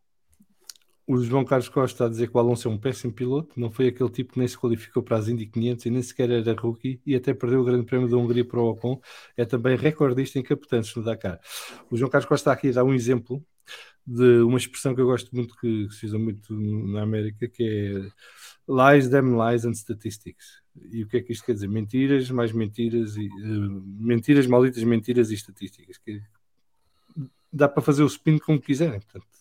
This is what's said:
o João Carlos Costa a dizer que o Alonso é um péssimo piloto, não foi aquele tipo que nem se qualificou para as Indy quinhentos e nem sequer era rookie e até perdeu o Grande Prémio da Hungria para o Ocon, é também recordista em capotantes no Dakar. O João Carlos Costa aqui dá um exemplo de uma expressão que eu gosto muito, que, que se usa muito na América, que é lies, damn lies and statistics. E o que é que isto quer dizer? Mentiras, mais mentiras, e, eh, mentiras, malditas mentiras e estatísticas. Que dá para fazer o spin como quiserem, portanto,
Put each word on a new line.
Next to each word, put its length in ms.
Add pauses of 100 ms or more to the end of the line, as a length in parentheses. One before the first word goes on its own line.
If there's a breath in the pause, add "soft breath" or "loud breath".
(1080)
o 140
João 240
Carlos 240
Costa 380
a 20
dizer 180
que 80
o 40
Alonso 280
é 40
um 80
péssimo 340
piloto, 460
não 120
foi 160
aquele 220
tipo 240
que 60
nem 80
se 100
qualificou 460
para 140
as 100
Indy 180
quinhentos 400
e 60
nem 100
sequer 300
era 280
rookie 460
e 80
até 180
perdeu 300
o 20
Grande 220
Prémio 240
da 80
Hungria 260
para 160
o 120
Ocon, 280 (380 loud breath)
é 80
também 320
recordista 640
em 20
capotantes 540
no 80
Dakar. 360 (520 loud breath)
O 40
João 140
Carlos 180
Costa 240
aqui 200
dá 120
um 80
exemplo 540 (600 loud breath)
de 360
uma 160
expressão 380
que 60
eu 40
gosto 300
muito, 220
que, 300
que 60
se 140
usa 100
muito 420
na 440
América, 440
que 160
é 1300
lies, 120
damn 300
lies 260
and 120
statistics. 880 (280)
E 120
o 40
que 100
é 40
que 120
isto 120
quer 80
dizer? 140
Mentiras, 640
mais 200
mentiras, 640
e, 120
eh, 20 (680)
mentiras, 480
malditas 360
mentiras 460
e 60
estatísticas. 640
Que 200 (1300)
dá 160
para 140
fazer 180
o 60
spin 320
como 200
quiserem, 400
portanto, 280 (140)